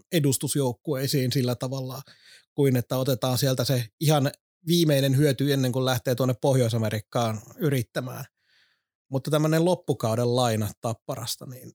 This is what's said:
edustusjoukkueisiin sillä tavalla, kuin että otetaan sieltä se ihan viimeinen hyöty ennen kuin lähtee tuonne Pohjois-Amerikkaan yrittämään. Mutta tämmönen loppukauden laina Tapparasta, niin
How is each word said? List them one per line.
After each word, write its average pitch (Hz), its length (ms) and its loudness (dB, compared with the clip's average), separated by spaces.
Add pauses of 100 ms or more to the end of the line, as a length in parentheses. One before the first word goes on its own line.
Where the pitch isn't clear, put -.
(120)
edustusjoukkueisiin 139 1200 0
sillä 123 220 0
tavalla, 131 480 -8 (540)
kuin 139 200 4
että 127 200 -2
otetaan 127 420 0
sieltä 131 260 0
se 120 240 0 (120)
ihan 147 300 2 (360)
viimeinen 147 500 2
hyöty 143 360 2
ennen 131 200 0
kuin 131 120 -2
lähtee 127 300 -2
tuonne 127 260 0
Pohjois-Amerikkaan 113 1040 0 (140)
yrittämään. 135 680 -4 (840)
Mutta 135 220 -4
tämmönen 156 340 2
loppukauden 120 720 0
laina 110 340 0 (100)
Tapparasta, 117 640 -8
niin 127 280 -18